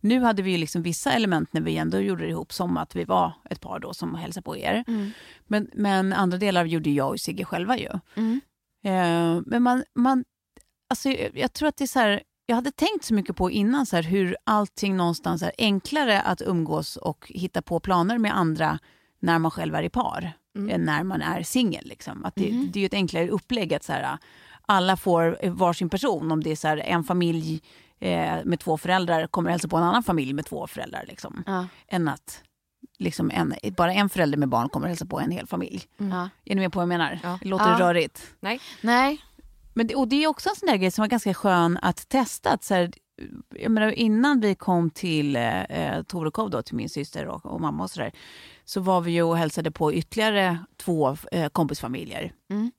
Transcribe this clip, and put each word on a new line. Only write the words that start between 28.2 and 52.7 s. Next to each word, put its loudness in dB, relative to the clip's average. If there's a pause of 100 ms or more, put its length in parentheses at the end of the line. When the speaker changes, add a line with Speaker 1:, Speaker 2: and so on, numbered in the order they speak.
Speaker 1:
med 0
två -2
föräldrar 0
kommer -2
hälsa -2
på 0
en 4
annan 2
familj 0
med -4
två -8
föräldrar, -10
liksom. -14
Speaker 2:
Ja. -4 (220)
Speaker 1:
Än 0
att -10 (560)
liksom -2
en, -2 (220)
bara 2
en 2
förälder 2
med 2
barn 0
kommer -4
hälsa -6
på -6
en -2
hel -6
familj. -6 (180)
Speaker 2:
Mm. -2
Ja. -4 (160)
Speaker 1:
Är -4
ni 2
med 0
på -2
vad 0
jag 0
menar? -2
Speaker 3:
Ja. -6
Speaker 1:
Låter 0
det 6
Speaker 2:
Ja. 4
Speaker 1:
rörigt? 2
Speaker 3:
Nej. -4 (200)
Speaker 2:
Nej. 4 (560)
Speaker 1:
Men 2
det, -4
och 2
det 4
är 4
också -2
en -2
sån -4
där 6
grej 2
som 0
var 2
ganska 2
skön 4
att -2
testa. 2
Att 2
så 0
här, 4 (640)
jag 0
menar, 4
innan 4
vi 2
kom 2
till, 0
eh, 0
eh, -4
Torekov -4
då, -4
till -10
min -4
syster -8
och, -12
och -8
mamma -2
och -6
sådär, -8 (520)
så -6
var 4
vi -2
ju 4
och 2
hälsade -2
på 0
ytterligare 0 (180)
två, 0 (160)
eh, 0
kompisfamiljer. -4 (180)
Speaker 2:
Mm. -2